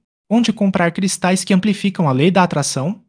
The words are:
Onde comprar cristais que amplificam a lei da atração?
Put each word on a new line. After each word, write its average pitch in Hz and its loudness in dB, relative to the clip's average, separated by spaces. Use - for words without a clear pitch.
Onde 226 2
comprar 190 0
cristais 185 -2
que - 0
amplificam 196 0
a 139 2
lei 139 4
da 185 2
atração? 156 -4